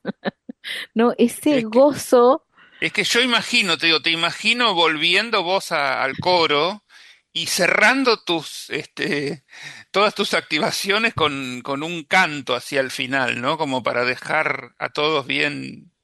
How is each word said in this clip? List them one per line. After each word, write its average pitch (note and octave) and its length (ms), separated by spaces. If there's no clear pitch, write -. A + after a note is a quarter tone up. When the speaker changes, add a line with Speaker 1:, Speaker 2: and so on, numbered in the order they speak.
Speaker 1:
<laughs> - 920
No, A#3 220
ese C#4 400
Speaker 2:
Es A#3 80
que A3 140
Speaker 1:
gozo. C4 680
Speaker 2:
es D#3+ 140
que G3+ 100
yo A#3 180
imagino, A#3 560
te D#3+ 100
digo, D#3 140
te E3 100
imagino G3+ 600
volviendo F3 720
vos F#3 280
a, C#3 320
al C3+ 160
coro, E3+ 640
y D#3+ 140
cerrando A3 760
tus, - 460
este, D3 760
todas G3 240
tus - 200
activaciones G3 800
con, C3+ 480
con C#3 200
un E3 200
canto D3 520
hacia C3+ 260
el B2+ 100
final, B2 500
¿no? C#3+ 160
Como C3+ 260
para B2 220
dejar C3+ 760
a C3+ 100
todos D3+ 380
bien C#3 640